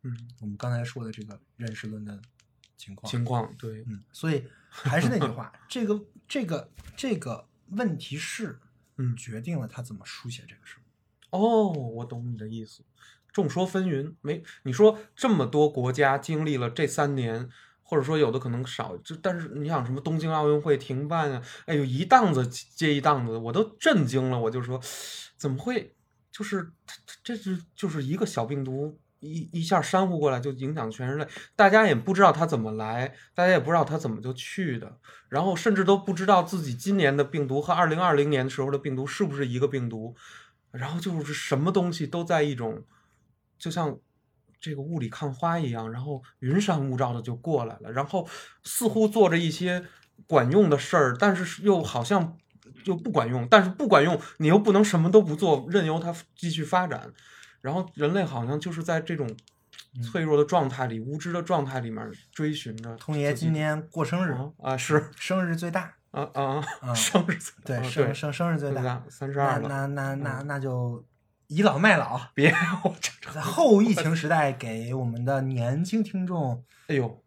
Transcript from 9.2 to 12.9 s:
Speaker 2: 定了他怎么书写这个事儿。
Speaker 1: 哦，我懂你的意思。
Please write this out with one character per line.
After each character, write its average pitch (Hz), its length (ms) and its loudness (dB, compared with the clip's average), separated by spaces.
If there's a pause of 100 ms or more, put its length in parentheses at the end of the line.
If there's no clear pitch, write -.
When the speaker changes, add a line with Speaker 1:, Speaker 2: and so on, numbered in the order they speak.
Speaker 2:
定 165 180 -4
了 117 80 -6
他 - 140 -12
怎 113 140 -12
么 95 100 -18
书 - 240 -14
写 123 180 -14
这 - 60 -20
个 - 100 -20
事 - 140 -20
儿。 - 80 -20 (460)
Speaker 1:
哦， 214 380 4
我 120 360 -6
懂 120 260 -8
你 117 60 -8
的 107 100 -12
意 113 160 -10
思。 - 200 -20 (500)